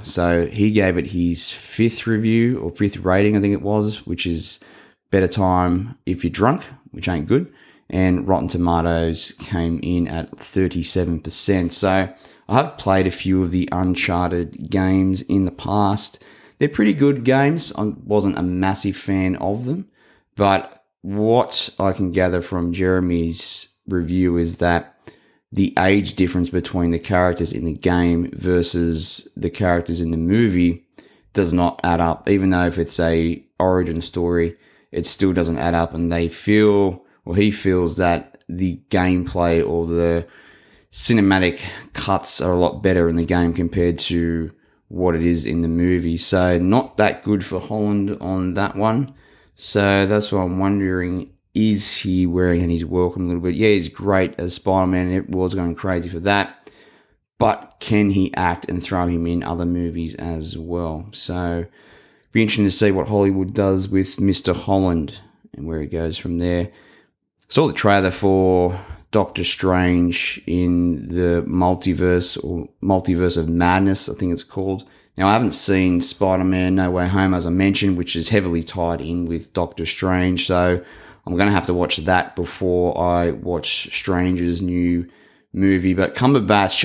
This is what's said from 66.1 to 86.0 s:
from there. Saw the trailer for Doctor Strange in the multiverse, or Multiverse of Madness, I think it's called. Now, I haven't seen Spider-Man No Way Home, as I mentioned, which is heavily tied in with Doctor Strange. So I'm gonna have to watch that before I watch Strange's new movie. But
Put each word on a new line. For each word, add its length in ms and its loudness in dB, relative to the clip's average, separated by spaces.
from 220 -4
there. 320 -2
Saw 200 2
the 60 -2
trailer 380 2
for 640 2
Doctor 340 0
Strange 1000 0
in 600 0
the 400 0
multiverse, 960 0
or 240 -6
Multiverse 540 0
of 100 -2
Madness, 640 2
I 40 -8
think 200 -4
it's 100 -6
called. 460 -6
Now, 140 2
I 40 4
haven't 180 2
seen 500 2
Spider-Man 720 0
No 160 2
Way 160 0
Home, 260 2
as 120 -2
I 40 -2
mentioned, 480 2
which 200 -4
is 100 -4
heavily 340 0
tied 380 -4
in 260 -4
with 280 -6
Doctor 320 -4
Strange. 640 0
So 360 2
I'm 120 -4
gonna 140 4
have 160 0
to 60 0
watch 240 0
that 380 0
before 640 -2
I 340 2
watch 640 -6
Strange's 640 0
new 460 0
movie. 400 4
But 220 0